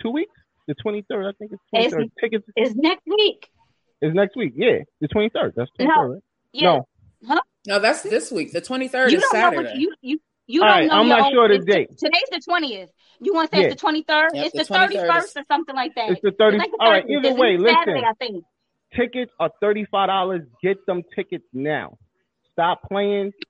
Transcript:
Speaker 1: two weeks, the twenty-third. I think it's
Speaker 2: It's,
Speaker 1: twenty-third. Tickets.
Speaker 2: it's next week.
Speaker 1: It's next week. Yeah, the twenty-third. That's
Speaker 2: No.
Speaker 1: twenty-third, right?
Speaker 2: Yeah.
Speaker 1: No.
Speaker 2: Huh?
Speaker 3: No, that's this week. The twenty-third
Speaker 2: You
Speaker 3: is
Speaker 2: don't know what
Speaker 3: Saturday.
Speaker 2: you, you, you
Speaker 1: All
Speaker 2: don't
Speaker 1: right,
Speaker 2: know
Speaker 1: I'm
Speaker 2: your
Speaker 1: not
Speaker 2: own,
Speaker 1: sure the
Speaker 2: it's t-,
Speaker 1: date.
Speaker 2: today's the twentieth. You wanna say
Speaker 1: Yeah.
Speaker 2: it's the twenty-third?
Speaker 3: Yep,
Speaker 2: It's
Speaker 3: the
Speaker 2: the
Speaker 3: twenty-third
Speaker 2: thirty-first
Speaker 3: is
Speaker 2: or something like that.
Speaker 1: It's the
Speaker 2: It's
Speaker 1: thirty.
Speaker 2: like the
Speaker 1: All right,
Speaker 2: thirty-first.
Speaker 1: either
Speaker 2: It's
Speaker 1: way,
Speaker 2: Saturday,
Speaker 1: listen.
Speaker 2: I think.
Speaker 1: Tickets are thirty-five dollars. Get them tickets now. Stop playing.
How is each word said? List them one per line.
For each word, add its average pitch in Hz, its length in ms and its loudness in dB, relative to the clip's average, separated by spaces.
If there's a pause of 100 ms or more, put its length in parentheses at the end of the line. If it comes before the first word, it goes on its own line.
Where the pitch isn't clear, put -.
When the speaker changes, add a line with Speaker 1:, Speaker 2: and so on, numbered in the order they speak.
Speaker 1:
two 226 100 -4
weeks, 311 220 -6 (340)
the - 80 -6
twenty-third. 208 520 -6
I 202 120 -6
think 214 140 -18
it's 202 100 -18 (100)
Speaker 2:
It's, 226 200 2
Speaker 1:
twenty-third. 226 180 -4 (100)
Tickets. 226 260 -4 (100)
Speaker 2:
it's 240 180 -2
next 320 320 0
week. 403 420 -2 (520)
Speaker 1:
It's 156 140 0
next 196 220 0
week. 160 200 -4
Yeah, 190 220 2 (220)
the 151 80 -4
twenty-third. 220 480 -2
That's 120 220 -6
Speaker 2:
No. 254 80 -2
Speaker 1:
twenty-third, 294 280 2
right? 190 80 -18 (300)
Speaker 2:
Yeah. 285 100 -8
Speaker 1:
No. 151 260 2 (380)
Speaker 2:
Huh? 302 140 0 (260)
Speaker 3:
No, 202 140 0
that's 247 220 0
this - 280 -4
week. 170 220 -6
The 175 80 -4
twenty-third 254 500 -2
Speaker 2:
You 339 80 4
Speaker 3:
is 427 60 0
Speaker 2:
don't 508 160 0
know 349 60 4 (100)
what 302 100 -4
Speaker 3:
Saturday. 254 140 -8
Speaker 2:
you, 359 200 -2
you, 269 200 -6 (260)
you 277 160 -2
Speaker 1:
All 214 60 6
Speaker 2:
don't 196 100 6
Speaker 1:
right, 160 100 2
Speaker 2:
know 311 60 0
Speaker 1:
I'm - 140 4
Speaker 2:
your 240 100 6
Speaker 1:
not 247 80 4
Speaker 2:
own, 277 60 0
Speaker 1:
sure 240 160 6
the 202 80 6
Speaker 2:
it's 180 100 -2
t-, 202 60 4
Speaker 1:
date. - 260 -2
Speaker 2:
today's 349 320 -2
the 339 100 -8
twentieth. 262 500 -4 (300)
You 240 140 -2
wanna 320 180 0
say - 80 2
Speaker 1:
Yeah. - 60 4
Speaker 2:
it's - 80 0
the - 60 -14
twenty-third? 311 540 0
Speaker 3:
Yep, 285 120 -4
Speaker 2:
It's 339 60 -8
Speaker 3:
the 294 60 -6
Speaker 2:
the 311 60 -2
Speaker 3:
twenty-third 381 380 0
Speaker 2:
thirty-first 339 280 2
Speaker 3:
is - 60 -20
Speaker 2:
or 285 120 -10
something 294 280 -2
like 254 200 -6
that. 220 140 -4
Speaker 1:
It's 180 120 -4
the 208 60 0
Speaker 2:
It's 190 100 -2
Speaker 1:
thirty. 208 200 6
Speaker 2:
like 226 120 -4
the - 100 -8
Speaker 1:
All 226 100 6
right, 190 120 4
Speaker 2:
thirty-first. 277 240 -2
Speaker 1:
either 262 80 2
Speaker 2:
It's 240 40 0
Speaker 1:
way, 214 360 4
Speaker 2:
Saturday, 320 260 2
Speaker 1:
listen. - 80 -4
Speaker 2:
I 220 60 2
think. 208 300 -10 (520)
Speaker 1:
Tickets 247 420 -4
are 160 120 -2 (100)
thirty-five 208 480 0
dollars. 190 340 -2 (200)
Get 190 240 -2
them 175 160 -2 (120)
tickets 185 380 -8
now. 131 460 -6 (540)
Stop 175 360 -2
playing. 202 440 -2 (180)